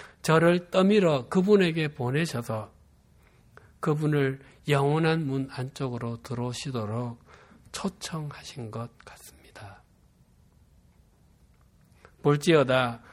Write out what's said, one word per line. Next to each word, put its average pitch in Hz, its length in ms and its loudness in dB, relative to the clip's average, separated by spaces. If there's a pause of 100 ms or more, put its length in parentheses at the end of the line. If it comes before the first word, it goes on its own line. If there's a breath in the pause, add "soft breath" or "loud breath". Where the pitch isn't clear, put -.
(200 loud breath)
저를 170 500 4
떠밀어 185 580 4
그분에게 180 600 2
보내셔서 123 840 -4 (1080 soft breath)
그분을 147 600 0 (280 soft breath)
영원한 156 580 2
문 135 240 -4
안쪽으로 123 720 -8
들어오시도록 120 960 -6 (540 soft breath)
초청하신 - 1000 -10
것 117 280 -10
같습니다. - 840 -20 (2500 soft breath)
"볼지어다 131 840 2 (100 loud breath)